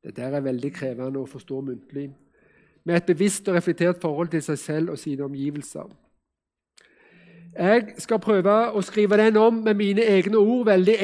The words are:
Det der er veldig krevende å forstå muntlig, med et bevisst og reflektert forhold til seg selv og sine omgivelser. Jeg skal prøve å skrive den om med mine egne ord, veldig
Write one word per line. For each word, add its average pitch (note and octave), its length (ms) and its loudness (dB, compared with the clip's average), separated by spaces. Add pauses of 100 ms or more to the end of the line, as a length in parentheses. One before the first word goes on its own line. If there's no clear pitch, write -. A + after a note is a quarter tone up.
Det - 120 -16
der C3 220 -6
er C3+ 80 -6
veldig C3+ 280 -6
krevende C3 480 -8
å C3 80 -12
forstå C3+ 360 -12
muntlig, C#3 420 -12 (800)
med E3+ 100 2
et E3+ 120 0
bevisst F3+ 400 0
og F3+ 100 2
reflektert F3 420 0
forhold D#3+ 300 -4
til D#3+ 120 -2
seg C#3+ 160 -6
selv D#3 360 -4
og C#3+ 40 -12
sine C#3+ 280 -6
omgivelser. C#3 640 -8 (1700)
Jeg G#3+ 380 2 (100)
skal A3+ 160 -2
prøve G3+ 320 2 (240)
å G3 80 -2
skrive G#3 320 2
den G#3+ 240 4
om A3+ 240 4
med G#3+ 140 2
mine G3+ 260 0
egne G3+ 320 2
ord, A3+ 320 2
veldig F#3+ 360 4